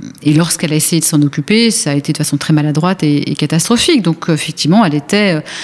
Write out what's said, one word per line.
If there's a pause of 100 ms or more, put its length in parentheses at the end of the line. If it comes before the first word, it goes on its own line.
(220)
et
lorsqu'elle
a
essayé
de
s'en
occuper,
ça
a
été
de
façon
très
maladroite
et,
et
catastrophique.
Donc,
effectivement,
elle
était,
euh, (240)